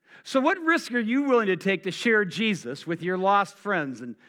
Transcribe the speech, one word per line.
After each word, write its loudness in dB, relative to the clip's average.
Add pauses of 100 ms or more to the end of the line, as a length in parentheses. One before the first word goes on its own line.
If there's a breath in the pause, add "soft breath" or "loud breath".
(240 loud breath)
So 0
what 2
risk 0
are 0
you 0
willing 2
to 2
take -2
to -6
share 2
Jesus -4
with -6
your -2
lost 2
friends -4
and -12 (120)